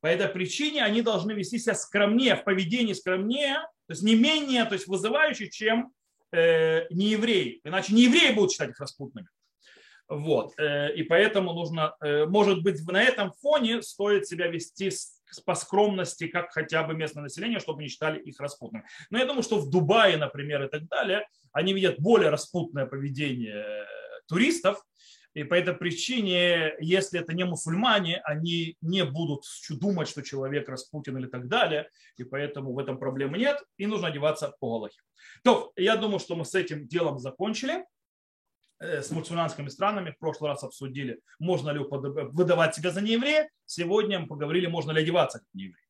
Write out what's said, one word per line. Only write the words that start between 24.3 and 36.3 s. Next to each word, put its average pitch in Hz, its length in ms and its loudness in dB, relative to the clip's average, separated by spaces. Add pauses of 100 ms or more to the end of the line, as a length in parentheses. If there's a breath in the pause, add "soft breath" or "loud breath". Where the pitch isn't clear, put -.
и 151 100 -6
по 147 120 0
этой 175 180 2
причине, 175 1040 0
если 180 400 0
это 165 140 -8
не 180 100 -2
мусульмане, 180 840 0
они 165 560 -4
не 175 240 0
будут 147 380 -4
чу-, - 320 -12
думать, 165 320 -2
что - 140 -12
человек 135 480 -6
распутин 131 480 -10
или 131 100 -8
так 127 200 -10
далее, 170 420 0 (280 soft breath)
и 127 60 -12
поэтому 139 500 -8
в 131 60 -6
этом 135 200 -6
проблемы 135 400 -4
нет, 285 180 2 (200)
и 196 100 -4
нужно 202 220 -2
одеваться 151 500 -2
по 117 180 -4
Галахе. - 240 -10 (420 loud breath)
То, - 320 4
я 202 200 2
думаю, 202 240 -2
что - 160 -8